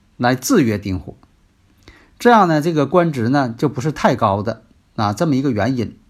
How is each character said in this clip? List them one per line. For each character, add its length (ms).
来 180
制 260
约 160
丁 220
火。 140
这 120
样 160
呢， 140
这 120
个 140
官 260
职 160
呢 260
就 140
不 100
是 120
太 240
高 260
的 220
啊， 180
这 140
么 80
一 80
个 80
原 260
因。 180